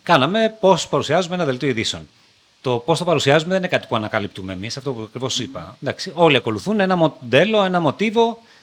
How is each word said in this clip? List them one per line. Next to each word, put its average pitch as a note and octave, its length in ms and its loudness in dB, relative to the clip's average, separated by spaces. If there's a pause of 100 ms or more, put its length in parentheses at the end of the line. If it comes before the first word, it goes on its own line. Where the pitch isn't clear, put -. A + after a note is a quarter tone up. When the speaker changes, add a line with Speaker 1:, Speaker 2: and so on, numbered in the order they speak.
Speaker 1:
κάναμε F#3+ 560 2
πώς F3+ 280 4
παρουσιάζουμε E3 480 -2
ένα F3 100 -2
δελτίο C#3 240 -2
ειδήσεων. G2 380 -4 (540)
Το B2 160 0
πώς D#3 220 0
το E3+ 60 -4
παρουσιάζουμε D#3 440 2
δεν F#3+ 80 0
είναι F3+ 100 -2
κάτι - 200 -2
που B2+ 80 -4
ανακαλύπτουμε G#2 580 -4
εμείς, G2 240 -10
αυτό C3+ 160 -8
που A2 80 -10
ακριβώς A#2+ 380 -8
Speaker 2:
Μμμ. B2 40 -6
Speaker 1:
είπα. F#2 400 -12
Εντάξει, D3 320 -6
όλοι D#3+ 200 6
ακολουθούν A#2+ 440 -2
ένα F#3+ 160 2
μοντέλο, E3 680 2
ένα F3+ 160 0
μοτίβο A3 600 0 (220)